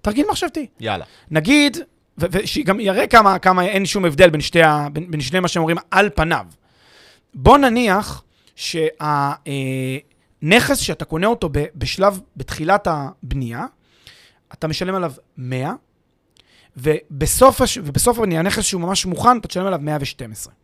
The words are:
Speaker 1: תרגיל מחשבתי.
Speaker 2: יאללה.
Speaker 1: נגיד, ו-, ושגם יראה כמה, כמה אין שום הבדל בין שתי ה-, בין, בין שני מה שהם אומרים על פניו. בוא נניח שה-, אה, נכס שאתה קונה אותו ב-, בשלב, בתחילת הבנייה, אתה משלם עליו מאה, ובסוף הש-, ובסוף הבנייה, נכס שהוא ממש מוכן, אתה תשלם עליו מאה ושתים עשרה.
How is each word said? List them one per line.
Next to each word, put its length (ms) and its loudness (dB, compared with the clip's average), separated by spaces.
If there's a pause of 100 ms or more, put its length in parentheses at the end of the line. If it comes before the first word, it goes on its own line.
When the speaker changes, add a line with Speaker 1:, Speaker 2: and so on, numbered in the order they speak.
Speaker 1:
תרגיל 280 0
מחשבתי. 380 -4 (120)
Speaker 2:
יאללה. 260 -6 (260)
Speaker 1:
נגיד, 460 4 (400)
ו-, 140 -2
ושגם 480 -2
יראה 280 0
כמה, 320 6
כמה 260 2
אין 200 0
שום 200 -2
הבדל 240 6
בין 120 0
שתי 220 2
ה-, 300 2
בין, 180 -10
בין 100 -4
שני 180 -2
מה 80 0
שהם 140 -2
אומרים 160 0 (140)
על 240 4
פניו. 300 -2 (880)
בוא 240 6
נניח 680 0 (320)
שה-, 320 -4 (140)
אה, 320 0 (1080)
נכס 360 4
שאתה 280 -6
קונה 220 -2
אותו 240 -2
ב-, 140 -2 (100)
בשלב, 440 0 (180)
בתחילת 540 -2
הבנייה, 760 -6 (880)
אתה 140 -8
משלם 280 -4
עליו 180 -4 (240)
מאה, 360 -6 (1040)
ובסוף 840 2
הש-, 220 0
ובסוף 340 -2
הבנייה, 240 0
נכס 220 -2
שהוא 180 -4
ממש 240 -2
מוכן, 320 2
אתה 100 -10
תשלם 180 -6
עליו 160 -2
מאה 180 -4
ושתים 320 -10
עשרה. 220 -16 (100)